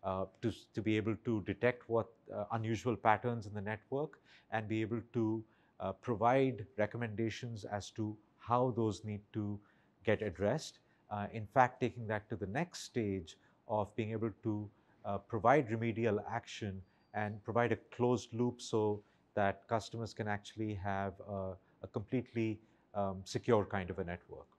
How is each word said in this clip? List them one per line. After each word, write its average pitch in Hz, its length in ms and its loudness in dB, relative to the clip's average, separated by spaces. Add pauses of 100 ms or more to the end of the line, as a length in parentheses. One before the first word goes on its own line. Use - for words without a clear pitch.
uh, 95 220 -2 (180)
to 117 60 2
s-, - 260 -6
to 110 80 -4
be 107 140 4
able 107 280 2
to 113 180 0
detect 120 460 0
what, 113 200 2 (240)
uh, 104 200 -4
unusual 110 440 0
patterns 113 500 2
in 104 80 -10
the 104 60 -4
network 120 580 -4 (320)
and 110 180 -4
be 110 120 0
able 110 200 -2 (120)
to, 113 300 2 (380)
uh, 95 120 -2
provide 123 760 2 (100)
recommendations 110 880 -2
as 104 260 -6
to 107 260 -4 (220)
how 123 380 2
those 107 280 0
need 104 160 -6 (120)
to 104 260 -2 (460)
get 107 180 4
addressed. 104 560 -2 (320)
Uh, 104 220 -4
in 110 140 -8
fact, 127 340 4
taking 117 260 -2
that 104 220 -2
to 113 80 -4
the 95 100 -4
next 139 360 -4
stage 98 540 -2 (320)
of 104 280 0
being 110 160 -2
able 110 180 0 (120)
to, 104 260 -2 (360)
uh, 101 140 -2
provide 120 520 4
remedial 113 500 2 (100)
action 104 500 -6 (340)
and 104 300 -2
provide 117 280 4
a 107 40 2 (200)
closed 120 380 2
loop 120 260 0
so 107 400 0 (340)
that 98 340 2
customers 113 440 -2
can 107 160 -6
actually 107 460 -4
have 98 380 -2 (160)
a, 95 240 -4 (300)
a - 60 -12
completely, 113 680 -2 (360)
um, 98 300 -2
secure 113 400 2
kind 95 260 -4
of 92 80 -6
a 95 60 -2
network. 85 420 -10 (120)